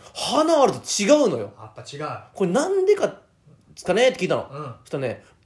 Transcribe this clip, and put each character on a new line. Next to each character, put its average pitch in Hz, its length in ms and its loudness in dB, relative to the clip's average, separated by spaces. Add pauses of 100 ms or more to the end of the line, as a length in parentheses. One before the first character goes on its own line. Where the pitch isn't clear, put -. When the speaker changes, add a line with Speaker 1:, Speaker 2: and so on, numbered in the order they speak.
(140)
Speaker 1:
花 302 500 2
あ 240 40 8
る 170 60 2
と 127 40 -10
違 202 320 -2
う 285 200 6
の 135 100 -4
よ。 101 200 -10
Speaker 2:
や 110 60 -20
っ - 100 -20
ぱ 120 60 -18
違 143 160 -16
う。 151 100 -10 (260)
Speaker 1:
「こ 196 120 -4
れ 175 60 0
な 285 180 0
ん 381 160 0
で 415 100 4
か、 381 120 0
で - 60 -8 (640)
す - 100 -18
か 180 100 0
ね？」 247 140 4
っ - 40 2
て - 60 -12
聞 180 60 -4
い - 20 0
た 156 80 0
の。 113 160 -6
Speaker 2:
う 135 40 -14
ん。 143 260 -14
Speaker 1:
そ - 40 -20
し - 60 -20
た 156 60 -4
ら 135 100 -4
ね、 - 160 -10 (220)